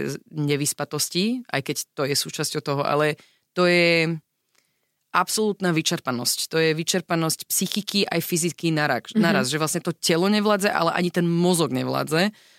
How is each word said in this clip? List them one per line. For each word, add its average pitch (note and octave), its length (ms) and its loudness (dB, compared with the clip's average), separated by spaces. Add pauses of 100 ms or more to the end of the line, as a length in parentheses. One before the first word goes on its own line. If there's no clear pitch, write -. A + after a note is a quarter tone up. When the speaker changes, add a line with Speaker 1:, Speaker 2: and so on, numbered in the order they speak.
Speaker 1:
z C#3 80 -6 (120)
nevyspatosti, D3+ 1200 -2
aj C3+ 160 -2
keď D3 120 -4 (160)
to - 120 -6
je C#3 120 0
súčasťou D#3 460 -4
toho, C#3+ 220 -2
ale D3+ 340 0 (340)
to F3+ 140 2
je E3+ 480 4 (960)
absolútna F#3+ 600 0
vyčerpanosť. D3+ 680 -2 (120)
To - 80 -4
je D#3+ 160 2
vyčerpanosť E3 720 -2
psychiky - 580 -2
aj - 180 -2
fyziky E3+ 480 -2
narak-, D3 420 0
Speaker 2:
Mhm. A3 100 2
Speaker 1:
naraz, D3 260 2
že C3+ 80 -2
vlastne D#3 240 -2
to E3 140 -4
telo E3+ 340 2
nevládze, G#3 400 2
ale E3 240 2
ani F3+ 180 2
ten F3 140 0
mozog E3+ 480 2
nevládze. C3+ 640 -2 (260)